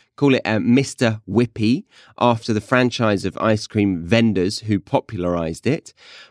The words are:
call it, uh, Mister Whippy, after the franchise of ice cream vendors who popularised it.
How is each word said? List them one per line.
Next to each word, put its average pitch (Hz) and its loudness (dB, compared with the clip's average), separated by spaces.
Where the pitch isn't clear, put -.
call 139 2
it, - -2
uh, 107 0
Mister 117 0
Whippy, 113 0
after 117 2
the 107 0
franchise 117 0
of 90 -6
ice 110 0
cream 95 -2
vendors 101 0
who 107 -2
popularised 87 -4
it. - -4